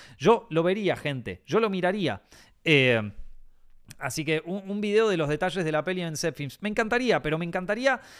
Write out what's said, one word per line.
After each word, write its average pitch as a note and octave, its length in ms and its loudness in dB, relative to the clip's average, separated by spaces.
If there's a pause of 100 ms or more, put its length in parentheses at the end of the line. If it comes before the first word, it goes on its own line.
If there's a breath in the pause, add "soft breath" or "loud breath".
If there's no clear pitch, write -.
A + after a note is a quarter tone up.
(180 loud breath)
Yo A3 320 4
lo D#3+ 120 0
vería, F#3 320 0
gente. A#2 520 -8
Yo D3+ 120 0
lo A3+ 100 2
miraría. F#3+ 540 -2 (400 loud breath)
Eh, B2 480 4 (880)
así C#3+ 260 -6
que D#3 200 0
un, F#3+ 260 -8
un G3+ 100 -4
video G#3+ 280 4
de G3 80 2
los D#3 120 0
detalles E3+ 360 -2
de D#3 80 -2
la D3+ 100 0
peli F#3 200 -4
en D#3+ 140 -6
Zepfilms. C#3+ 460 -6
Me G3+ 60 -4
encantaría, A3+ 540 0
pero D#3 160 -2
me F3 60 -6
encantaría. G3+ 560 -2 (200 loud breath)